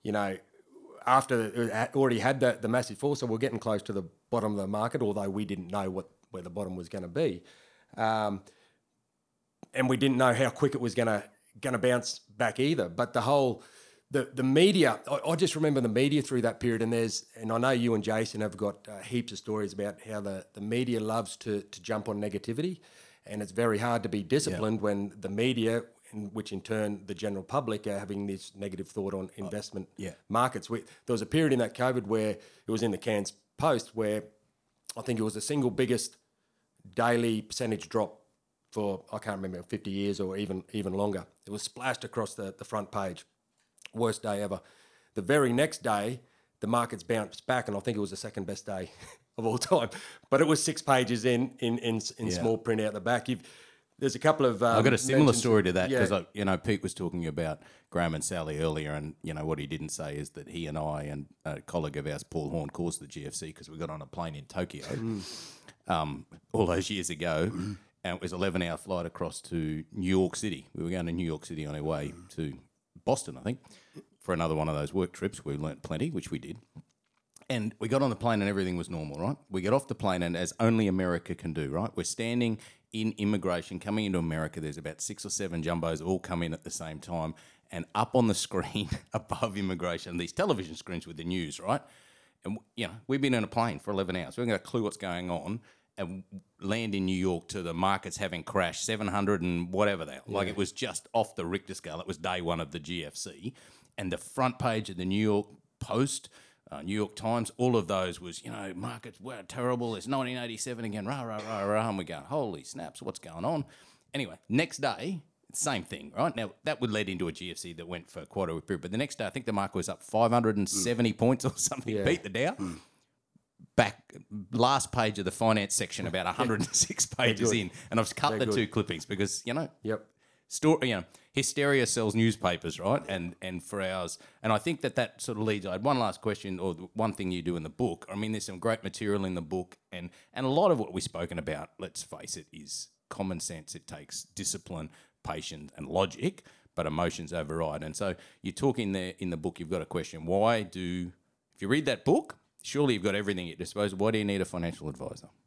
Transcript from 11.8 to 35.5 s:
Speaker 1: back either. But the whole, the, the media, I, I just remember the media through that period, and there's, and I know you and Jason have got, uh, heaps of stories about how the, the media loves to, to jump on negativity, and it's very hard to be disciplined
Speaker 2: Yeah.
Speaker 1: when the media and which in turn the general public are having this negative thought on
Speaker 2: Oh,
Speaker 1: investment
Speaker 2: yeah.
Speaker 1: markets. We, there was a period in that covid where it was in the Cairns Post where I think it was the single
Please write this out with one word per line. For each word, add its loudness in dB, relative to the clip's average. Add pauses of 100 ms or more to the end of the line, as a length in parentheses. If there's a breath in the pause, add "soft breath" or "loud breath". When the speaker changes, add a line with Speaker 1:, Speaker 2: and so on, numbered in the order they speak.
Speaker 1:
back -2
either. 2
But -2
the 2
whole, 4 (460 loud breath)
the, 0
the 0
media, 8 (100)
I, 0 (100)
I 4
just 2
remember 4
the 4
media 4
through 0
that 0
period, 2
and 2
there's, 0 (100)
and -2
I 2
know 4
you 4
and 2
Jason 0
have -4
got, -4
uh, -12
heaps -2
of -10
stories -4
about -4
how -6
the, -6 (100)
the -10
media 2
loves -2
to, -2
to -16
jump -2
on -2
negativity, -4 (500 loud breath)
and -6
it's -8
very 2
hard 2
to -2
be -2
disciplined 2
Speaker 2:
Yeah. -2
Speaker 1:
when 0
the -8
media 2 (280)
and -8
which -6
in -6
turn -2
the -6
general -4
public -2
are -2
having -4
this -6
negative -8
thought -4
on -6
Speaker 2:
Oh, -10
Speaker 1:
investment -8 (100)
Speaker 2:
yeah. -8 (160)
Speaker 1:
markets. 2
We, -2 (260 loud breath)
there 0
was 0
a -2
period 4
in 4
that 0
covid 0
where 0
it -8
was 2
in 4
the 0
Cairns 0 (240)
Post 2
where 0 (720)
I -6
think 0
it 4
was 0
the -6
single 2